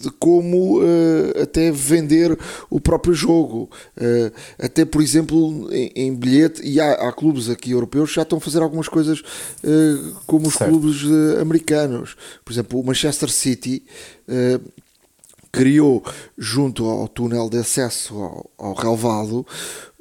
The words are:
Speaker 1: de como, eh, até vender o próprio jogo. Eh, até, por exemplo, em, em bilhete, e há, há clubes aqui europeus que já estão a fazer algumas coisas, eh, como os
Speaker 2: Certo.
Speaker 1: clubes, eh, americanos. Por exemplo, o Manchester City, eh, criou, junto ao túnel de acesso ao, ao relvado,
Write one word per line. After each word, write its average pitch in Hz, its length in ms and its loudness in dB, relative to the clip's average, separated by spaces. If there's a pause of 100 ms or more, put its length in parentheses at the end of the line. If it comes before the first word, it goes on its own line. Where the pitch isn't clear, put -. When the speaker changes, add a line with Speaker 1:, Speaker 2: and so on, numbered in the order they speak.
Speaker 1:
de - 80 -8
como, 175 720 2
eh, 165 600 2
até 165 280 0
vender 156 680 2 (300)
o 147 100 -2
próprio 170 340 2
jogo. 143 560 0 (280)
Eh, 117 340 0 (260)
até, 160 280 2
por 156 160 2
exemplo, 151 720 0
em, 123 200 -2
em 131 220 -2
bilhete, 131 480 2
e 143 160 0
há, 151 140 2
há 120 180 -2
clubes 135 380 0
aqui 120 220 -6
europeus 131 400 0
que - 40 -8
já 165 60 0
estão 160 160 -2
a 151 40 -8
fazer 156 200 -2
algumas 160 260 -2
coisas, 156 340 0 (400)
eh, 156 520 2 (120)
como 156 220 2
os 147 60 -2
Speaker 2:
Certo. - 160 0
Speaker 1:
clubes, 151 340 2
eh, 156 380 2
americanos. 151 760 -2 (300)
Por 120 80 -12
exemplo, 120 260 -4
o 127 60 -4
Manchester 139 440 -2
City, 127 540 -4 (460)
eh, 123 320 0 (920)
criou, 135 500 4 (360)
junto 117 480 -2
ao 110 240 -4
túnel 117 400 -4
de 117 80 -2
acesso 117 580 -4
ao, 98 420 -12
ao 101 160 -8
relvado, 113 720 -2 (560)